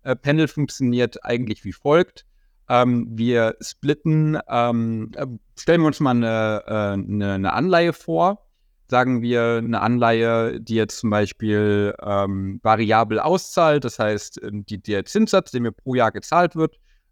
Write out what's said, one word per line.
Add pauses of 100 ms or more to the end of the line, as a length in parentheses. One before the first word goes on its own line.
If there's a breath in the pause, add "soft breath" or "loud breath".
äh,
Pendle
funktioniert
eigentlich
wie
folgt. (420)
Ähm,
wir
splitten, (100)
ähm,
äh, (320)
stellen
wir
uns
mal
eine,
äh,
eine,
eine
Anleihe
vor. (420)
Sagen
wir,
eine
Anleihe,
die
jetzt
zum
Beispiel,
ähm,
variabel
auszahlt,
das
heißt,
ähm,
die,
der
Zinssatz,
der
mir
pro
Jahr
gezahlt
wird, (340)